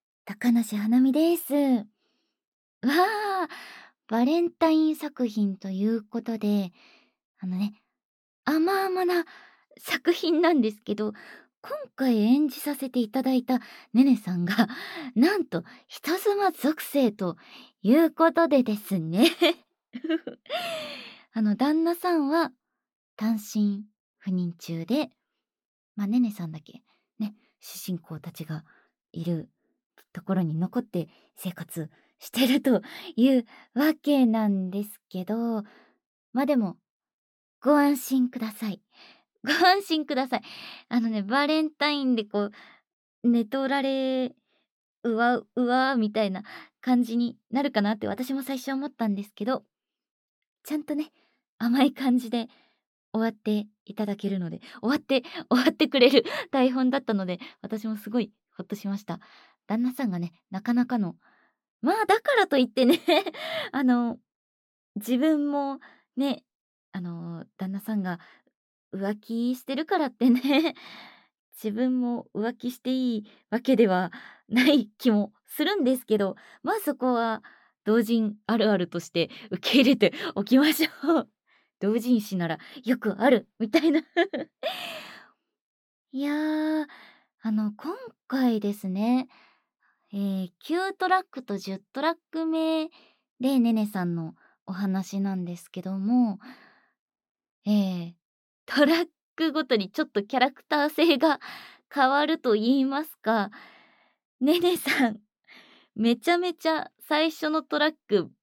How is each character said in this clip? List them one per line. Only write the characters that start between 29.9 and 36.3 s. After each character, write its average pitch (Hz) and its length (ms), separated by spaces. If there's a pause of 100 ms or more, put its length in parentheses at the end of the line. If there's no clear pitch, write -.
と - 100
こ 190 140
ろ 185 60
に 156 160
残 185 240
っ - 20
て 165 240 (300)
生 180 160
活 165 360 (300)
し - 100
て 254 160
る 269 160
と 233 200 (340)
い 247 220
う 240 80 (280)
わ 302 200
け 285 320
な 220 240
ん 190 200
で 202 140
す - 240
け 185 160
ど、 226 400 (720)